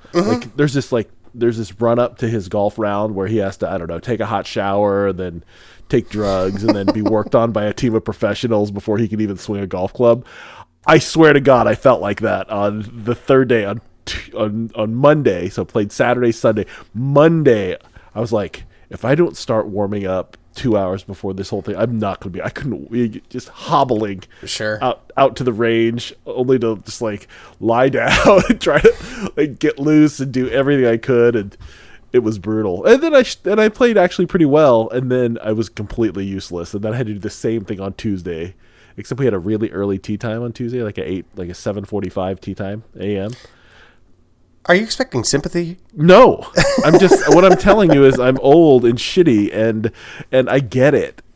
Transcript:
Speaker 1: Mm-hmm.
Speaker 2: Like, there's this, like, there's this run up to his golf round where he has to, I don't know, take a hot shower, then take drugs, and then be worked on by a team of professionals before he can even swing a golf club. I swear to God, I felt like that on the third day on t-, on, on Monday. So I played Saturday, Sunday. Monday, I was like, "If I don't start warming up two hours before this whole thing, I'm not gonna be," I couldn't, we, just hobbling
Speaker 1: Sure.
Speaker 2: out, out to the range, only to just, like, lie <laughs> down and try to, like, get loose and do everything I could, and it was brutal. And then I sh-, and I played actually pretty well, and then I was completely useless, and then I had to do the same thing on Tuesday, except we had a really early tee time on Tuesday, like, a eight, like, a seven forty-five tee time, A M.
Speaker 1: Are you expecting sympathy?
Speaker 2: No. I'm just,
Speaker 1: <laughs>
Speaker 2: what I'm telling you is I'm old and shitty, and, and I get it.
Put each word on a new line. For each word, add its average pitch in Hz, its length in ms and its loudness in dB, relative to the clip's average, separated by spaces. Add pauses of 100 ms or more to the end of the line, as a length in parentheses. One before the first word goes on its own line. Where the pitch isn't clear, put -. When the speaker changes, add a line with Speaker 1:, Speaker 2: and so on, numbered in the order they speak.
(120)
Speaker 1:
Mm-hmm. 185 160 0
Speaker 2:
Like, 240 280 -6
there's 143 180 0
this, 135 180 -4
like, 117 180 -2 (240)
there's 117 220 0
this 104 240 -10
run 120 180 0
up 120 200 -2
to 120 100 -4
his 104 220 -4
golf 101 280 -2
round 104 360 -4
where 95 120 -4
he 110 120 -2
has 98 180 -4
to, - 140 -6
I 95 80 -6
don't 82 100 -10
know, 85 100 -8
take 110 220 -6
a 104 60 -4
hot 101 200 -4
shower, 101 680 -2
then 87 280 -10 (460)
take - 220 -2
drugs, 98 520 -2
and 107 140 -6
then 98 160 -4
be 110 80 -4
worked 107 340 -4
on 117 180 2
by 104 120 -4
a 104 80 -4
team 113 220 -4
of 110 100 -2
professionals 104 680 -4
before 101 280 -4
he 113 100 -2
can 104 140 -6
even 98 160 -6
swing 101 240 -8
a 98 40 -8
golf 92 280 -6
club. 120 320 2 (600)
I 160 120 6
swear 156 340 4
to 143 80 4
God, 120 260 4
I 110 80 2
felt 107 280 2
like 104 180 -4
that 101 300 -2
on 104 340 -2 (200)
the 120 100 -2
third 131 340 2
day 113 160 2
on 104 160 -6 (240)
t-, - 300 -12
on, 110 400 -4
on 110 200 -4
Monday. 127 540 2
So 101 140 -6
I - 20 -2
played 104 260 -4
Saturday, 123 420 0
Sunday. 107 340 -2 (260)
Monday, 139 840 2 (360)
I 107 60 -6
was 117 120 -4
like, 104 320 -6 (260)
"If - 160 -14
I 131 80 2
don't 170 220 0
start 110 320 -4
warming 101 380 -6
up 92 300 -6 (180)
two 117 220 -2
hours 95 260 -2
before 98 300 -10
this 95 160 -8
whole 101 140 -6
thing, 98 140 -8
I'm 113 220 -2
not 101 220 -4
gonna 92 120 -12
be," 90 100 -10
I 104 80 -8
couldn't, 87 400 -10
we, 117 400 -4
just - 180 -14
hobbling 110 760 -4 (220)
Speaker 1:
Sure. 107 380 -8
Speaker 2:
out, - 340 -6
out 135 200 2
to 135 80 -6
the 123 80 0
range, 113 600 -2 (140)
only 127 320 -2
to 113 260 -2
just, - 160 -14
like, 104 260 -8 (340)
lie 117 280 2
<laughs> - 20 0
down 123 580 4
and 233 120 0
try 151 200 2
to, - 560 0
like, 147 220 -4
get 151 200 -2
loose 151 420 4
and 135 120 -6
do 127 180 -2
everything 131 360 2
I 117 120 2
could, 120 380 2
and 101 200 -6 (560)
it 123 60 4
was 110 200 -2
brutal. 104 460 -4
And 233 180 6
then 320 120 0
I 262 80 6
sh-, - 240 -4
and 208 120 0
I 214 120 2
played 233 260 0
actually 180 300 0
pretty 175 180 0
well, 131 460 4
and 127 200 -4
then 120 320 0
I 110 100 -4
was 107 180 -4
completely 98 560 -4
useless, 90 480 -10
and 101 100 -8
then 110 80 -4
I 113 60 -6
had 127 80 -4
to 107 80 -8
do 104 40 -10
the 101 120 -8
same 113 340 -6
thing 95 160 -10
on 95 140 -8
Tuesday, 90 600 -8 (440)
except 117 200 -10
we 139 60 -4
had 117 80 2
a 98 60 -4
really 104 320 -4
early 98 280 -4
tee 104 200 -8
time 113 240 -8
on 120 100 -10
Tuesday, 123 300 -8
like, 107 160 -8
a - 120 -8
eight, 90 140 -8 (100)
like, 90 140 -10
a 87 60 -12
seven 101 320 -8
forty-five 95 560 -6
tee 98 120 -10
time, 104 300 -10 (160)
A 101 160 -4
M. 98 140 -6 (1400)
Speaker 1:
Are 175 100 4
you 208 80 0
expecting 175 400 -6
sympathy? 170 540 -4 (140)
Speaker 2:
No. 180 560 6 (360)
I'm 170 160 6
just, - 280 4
Speaker 1:
<laughs> - 60 6
Speaker 2:
what 175 100 8
I'm 190 140 8
telling 196 340 4
you 139 120 8
is 127 160 6
I'm 131 180 2
old 139 460 6
and 120 120 4
shitty, 120 560 2
and, 110 380 -2 (400)
and 131 180 2
I 131 120 2
get 131 340 2
it. 90 260 -2 (160)